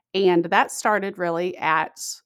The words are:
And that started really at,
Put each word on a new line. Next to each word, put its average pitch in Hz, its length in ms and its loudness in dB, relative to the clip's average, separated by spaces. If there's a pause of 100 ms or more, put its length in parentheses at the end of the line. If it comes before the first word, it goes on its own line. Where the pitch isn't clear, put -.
(140)
And 180 320 4
that 196 260 2
started 202 460 -2
really 175 400 -2
at, 156 420 0 (260)